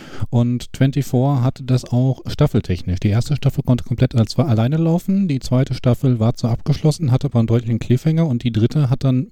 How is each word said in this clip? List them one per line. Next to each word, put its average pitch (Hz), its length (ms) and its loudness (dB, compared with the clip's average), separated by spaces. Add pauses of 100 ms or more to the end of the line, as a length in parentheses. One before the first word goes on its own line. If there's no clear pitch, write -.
(300)
Und 120 420 0
Twenty-four 135 680 0
hatte 131 220 -2
das 127 200 0
auch 127 420 0
staffeltechnisch. 92 760 -2
Die 107 80 2
erste 117 260 0
Staffel - 300 0
konnte 123 180 0
komplett 120 320 -2
als, 113 240 0
war 123 100 2
alleine 117 280 2
laufen, 175 500 0
die 139 140 -2
zweite 127 340 0
Staffel 123 460 0
war 113 140 2
zwar 113 180 -2
abgeschlossen, 147 580 0
hatte 127 160 0
aber 120 140 0
einen 113 80 2
deutlichen 113 320 0
Cliffhanger 160 480 0
und 120 160 -2
die 120 80 -2
dritte 120 360 2
hat 131 140 -2
dann 131 300 0